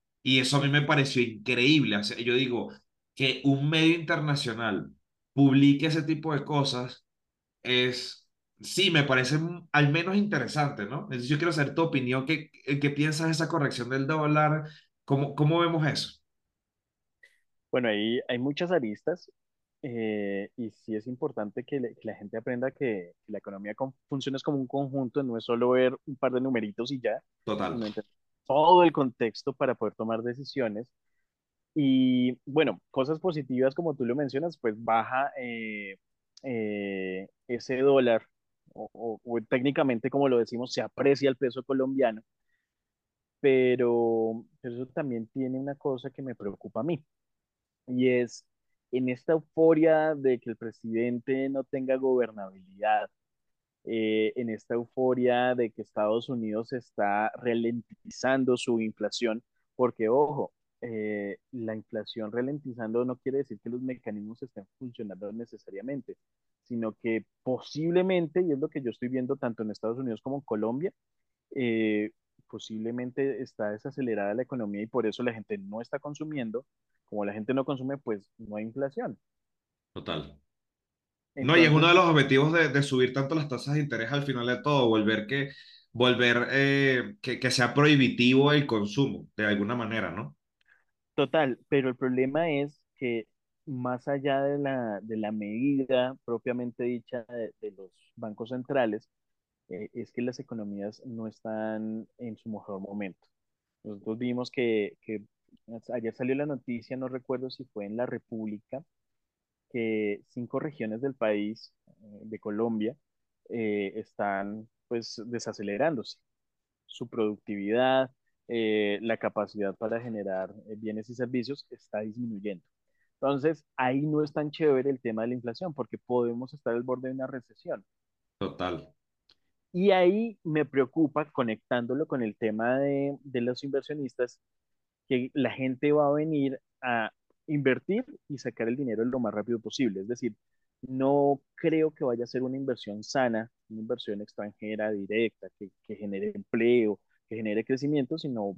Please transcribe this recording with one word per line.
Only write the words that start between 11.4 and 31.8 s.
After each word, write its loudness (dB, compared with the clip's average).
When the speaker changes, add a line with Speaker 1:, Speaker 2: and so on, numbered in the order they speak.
Speaker 1:
saber 0
tu 4
opinión, 0
¿qué, -2
qué 0
piensas 0
de 2
esa 0
corrección 0
del 0
dólar? 2
¿Cómo, 0
cómo 4
vemos 2
eso? -4
Speaker 2:
Bueno, 2
ahí 2
hay 0
muchas -2
aristas, -2
eh, -2
y -8
sí -8
es -6
importante -6
que -4
le-, -6
que -12
la -8
gente -12
aprenda -4
que, -4
que -14
la -8
economía -10
con-, -6
funciona -4
es -10
como -2
un -4
conjunto, -4
no -4
es -8
solo 2
ver 4
un -8
par 0
de 0
numeritos -2
y -4
ya, -2
Speaker 1:
Total. -2
Speaker 2:
sino -4
entender -8
todo 8
el 8
contexto 0
para 0
poder -2
tomar -4
decisiones. -4
Y, 4